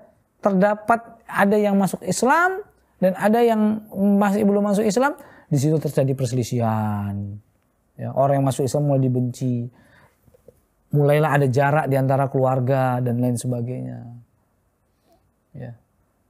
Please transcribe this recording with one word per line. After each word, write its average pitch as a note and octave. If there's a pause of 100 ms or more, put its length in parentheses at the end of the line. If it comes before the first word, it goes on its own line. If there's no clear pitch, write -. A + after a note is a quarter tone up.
(380)
terdapat G#3
ada G3+
yang G3+
masuk G3
Islam E4+ (400)
dan F#3
ada G#3+
yang G#3+ (400)
masih G#3
belum G3+
masuk G#3
Islam. A#3+ (320)
Di D3
situ D3+
terjadi C3+
perselisihan. G#2+ (560)
Ya, A#2+
orang C#3
yang C#3
masuk C3
Islam D3
mulai C#3
dibenci. B2 (1300)
Mulailah D3 (120)
ada C#3
jarak C#3
di C3+
antara C3+
keluarga C3
dan A#2+
lain B2
sebagainya. B2 (1600)
Ya. A#2+ (560)